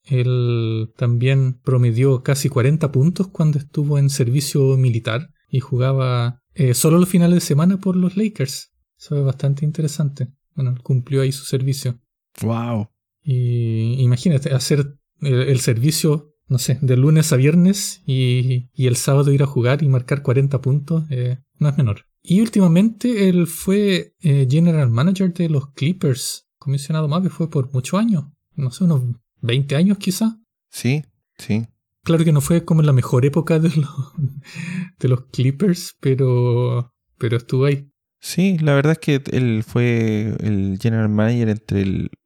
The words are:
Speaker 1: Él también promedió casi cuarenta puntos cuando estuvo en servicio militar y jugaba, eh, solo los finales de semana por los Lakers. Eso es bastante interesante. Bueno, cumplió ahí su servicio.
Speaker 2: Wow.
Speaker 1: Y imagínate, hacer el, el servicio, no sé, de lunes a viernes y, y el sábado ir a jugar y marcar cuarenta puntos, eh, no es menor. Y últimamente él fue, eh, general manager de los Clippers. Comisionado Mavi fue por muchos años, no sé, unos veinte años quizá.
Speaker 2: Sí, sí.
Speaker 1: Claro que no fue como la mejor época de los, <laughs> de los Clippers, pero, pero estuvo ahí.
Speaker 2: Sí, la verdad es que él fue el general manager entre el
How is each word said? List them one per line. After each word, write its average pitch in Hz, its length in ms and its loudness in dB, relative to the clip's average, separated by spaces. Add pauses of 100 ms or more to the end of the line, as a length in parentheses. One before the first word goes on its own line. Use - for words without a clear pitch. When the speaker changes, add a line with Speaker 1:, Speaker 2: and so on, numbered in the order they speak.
Speaker 1:
Él 120 920 -2
también 127 640 0
promedió 127 580 2
casi 139 280 -2
cuarenta 143 420 0
puntos 180 360 0
cuando 156 300 0
estuvo 147 400 -4
en 139 140 2
servicio 135 680 0
militar 120 540 -2 (180)
y 127 120 -2
jugaba, 127 840 -2 (100)
eh, 123 220 2
solo 165 240 4
los 180 100 2
finales 175 280 4
de 170 40 0
semana 175 380 0
por 190 160 -2
los 180 200 0
Lakers. 202 560 -4 (280)
Eso - 180 -6
es 139 80 0
bastante 139 400 -2
interesante. 151 680 -4 (220)
Bueno, 127 300 -2
cumplió 135 400 -2
ahí 135 80 0
su 135 140 -10
servicio. 131 540 -4 (440)
Speaker 2:
Wow. 113 480 -4 (320)
Speaker 1:
Y 120 720 -2
imagínate, 135 560 0
hacer 139 460 -2 (220)
el, 139 120 0
el 131 260 2
servicio, 147 760 0 (120)
no 127 120 0
sé, 127 240 -2
de 127 140 2
lunes 156 360 4
a 127 40 4
viernes 175 680 2
y, 127 680 0
y 131 120 0
el 123 120 2
sábado 143 340 2
ir 139 100 4
a 135 60 2
jugar 135 340 0
y 147 80 2
marcar 131 320 -2
cuarenta 135 400 0
puntos, 147 480 -2
eh, 123 300 -4 (180)
no 147 100 0
es 143 100 -2
menor. 110 280 0 (160)
Y 185 200 2
últimamente 208 840 2
él 180 200 2
fue, 190 720 -2
eh, 139 300 2
general 156 420 2
manager 185 420 0
de 170 160 -2
los 139 220 -2
Clippers. - 760 -4 (120)
Comisionado 143 480 -4
Mavi 175 220 -2
fue 160 200 -6
por 131 240 -4
muchos 135 260 -2
años, 214 260 0 (280)
no 135 160 -4
sé, - 140 -6
unos 160 180 2 (400)
veinte 135 340 -2
años 196 240 2
quizá. 220 400 -2 (320)
Speaker 2:
Sí, 139 320 -2 (340)
sí. 113 300 -4 (360)
Speaker 1:
Claro 165 200 2
que 165 80 2
no 147 100 4
fue 170 240 0
como 160 160 2
la 147 120 4
mejor 127 320 2
época 160 340 0
de 160 100 2
los, 139 440 -4 (360)
<laughs> 175 500 -12
de 139 80 -2
los 127 180 0
Clippers, 139 720 -2
pero, 123 920 0 (280)
pero 120 180 -2
estuvo 131 280 -2
ahí. 143 260 -2 (280)
Speaker 2:
Sí, 185 380 -2
la 151 160 0
verdad 139 200 2
es 160 60 -6
que 143 220 0 (140)
él 117 280 0
fue 113 760 0
el 98 420 -2
general 113 280 0
manager 110 400 0
entre 101 320 -2
el 95 280 -2 (160)